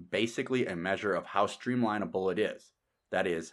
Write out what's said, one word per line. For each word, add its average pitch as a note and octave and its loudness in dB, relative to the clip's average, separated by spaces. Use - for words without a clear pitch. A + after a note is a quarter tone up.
basically B2 0
a F#2 -4
measure F#2+ 0
of E2+ 0
how G2+ 2
streamlined A2 0
a - -4
bullet F#2+ 0
is. - -2
That F#2+ 0
is, E2 -2